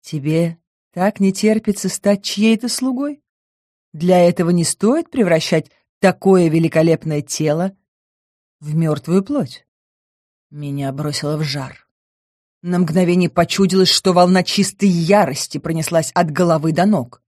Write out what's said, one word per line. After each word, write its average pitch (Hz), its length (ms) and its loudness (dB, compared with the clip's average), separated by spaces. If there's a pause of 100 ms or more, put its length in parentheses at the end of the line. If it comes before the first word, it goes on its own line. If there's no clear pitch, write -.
"Тебе 160 560 -4 (340)
так 190 280 -2
не 190 120 2
терпится 214 560 -2
стать 202 360 -2
чьей-то 220 440 0
слугой? 269 540 -6 (720)
Для 175 340 4
этого 175 220 0
не 175 140 2
стоит 269 480 -2
превращать 165 580 0 (300)
такое 185 500 2
великолепное 160 720 0
тело 156 540 -4 (840)
в 151 160 -8
мертвую 165 480 0
плоть". 226 420 -6 (840)
Меня 143 420 -8
бросило 147 460 -6
в 156 60 -4
жар. 135 440 -10 (760)
На 180 180 -2
мгновение 175 500 2
почудилось, 180 600 2
что - 240 0
волна 180 300 4
чистой - 460 0
ярости 170 720 0
пронеслась 160 540 -4
от 175 180 0
головы 160 400 0
до 170 140 0
ног. 185 420 -2